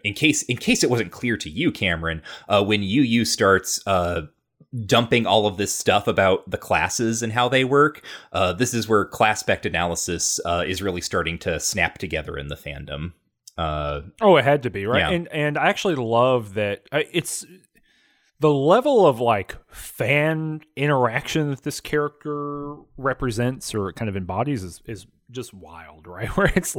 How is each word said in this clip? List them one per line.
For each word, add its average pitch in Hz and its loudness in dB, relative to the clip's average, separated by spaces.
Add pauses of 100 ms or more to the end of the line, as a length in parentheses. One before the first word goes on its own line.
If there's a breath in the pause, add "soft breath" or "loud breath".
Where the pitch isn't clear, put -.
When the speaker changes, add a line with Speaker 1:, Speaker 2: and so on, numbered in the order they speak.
Speaker 1:
in 101 -2
case, 151 2
in 123 -4
case - 0
it 143 2
wasn't 113 -2
clear 120 -2
to - -10
you, 120 -2
Cameron, 82 -2 (280 loud breath)
uh, 101 4
when 104 0
Yu 101 2
Yu 117 4
starts, - 2
uh, 87 0 (640)
dumping 117 2
all 104 4
of 95 -4
this 101 -2
stuff 101 2
about 95 2
the - -4
classes 113 0
and 110 -4
how 123 2
they 131 4
work, 143 2 (300 loud breath)
uh, 92 2
this 113 -2
is 110 -2
where 104 4
class 110 2
spect - -2
analysis, 85 -2
uh, 87 0
is 90 -4
really 90 -4
starting 85 -4
to 80 -4
snap - -2
together 78 -8
in 69 -10
the 73 -8
fandom. 73 -10 (440)
Uh, 76 -4 (180)
Speaker 2:
Oh, 202 6
it 131 4
had 143 2
to 123 -2
be, 98 -6
right? 123 2
Speaker 1:
Yeah. 175 0
Speaker 2:
And, 170 -2
and 147 -2
I 147 2
actually 202 -2
love 117 2
that, 101 -2
uh, 151 0 (100)
it's - -4 (960)
the 151 4
level 196 6
of, 120 4
like, 110 0 (160)
fan 156 -2 (160)
interaction 139 0
that 135 -8
this - -6
character 147 -6 (220)
represents 127 -4
or 98 -2
kind 110 -6
of 98 -4
embodies 98 -4
is, 87 -14
is 107 -14 (240)
just 123 -12
wild, 82 -20
right? 90 -8
<laughs> - -4
Where 190 4
it's - -2